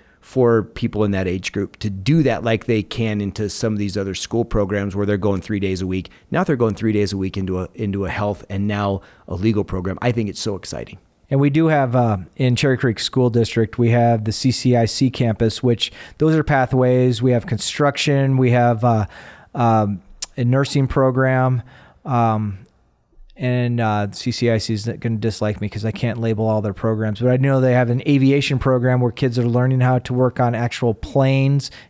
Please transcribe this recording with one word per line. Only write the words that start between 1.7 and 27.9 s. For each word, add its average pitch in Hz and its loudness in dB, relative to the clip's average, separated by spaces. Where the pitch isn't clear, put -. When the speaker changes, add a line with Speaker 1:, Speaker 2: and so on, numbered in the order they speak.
Speaker 1:
to 104 -6
do 101 2
that 113 0
like 113 -2
they 110 0
can 110 -4
into 101 -4
some 110 -4
of 104 -2
these 104 -4
other 98 -4
school 113 -4
programs 101 -2
where 101 -2
they're 101 2
going 98 0
three 104 -4
days 95 -2
a 95 -4
week. 92 -6
Now - 0
they're 151 0
going 113 0
three 113 0
days 104 0
a 98 -4
week 95 -4
into 92 -4
a, 90 -6
into 98 -4
a 92 -4
health 104 -4
and 101 -4
now 101 -2
a - -8
legal 101 0
program. 92 -6
I 123 2
think 110 -2
it's 90 -10
so 104 -4
exciting. - -12
Speaker 2:
And 139 2
we 143 4
do 156 2
have, 139 2
uh, 117 2
in 127 2
Cherry 131 2
Creek 113 0
School 123 0
District, 113 0
we 117 4
have 117 2
the 113 -2
C 127 0
C 123 2
I 117 4
C 127 0
campus, 117 0
which 120 0
those 160 4
are 156 2
pathways. 127 2
We 127 4
have 120 0
construction, 139 0
we 127 4
have, 120 2
uh, 110 2
um, 110 0
a 127 0
nursing 135 2
program, 131 2
um, 110 0
and, 123 -2
uh, 104 0
C - -6
C 117 0
I 113 4
C 110 -4
is 107 -4
gonna 113 -4
dislike 107 -4
me 107 -4
'cause 107 -6
I 110 -2
can't 117 -4
label 113 -2
all 110 0
their 101 -4
programs, 110 -2
but 123 2
I 127 4
know 135 2
they 127 4
have 123 2
an 123 0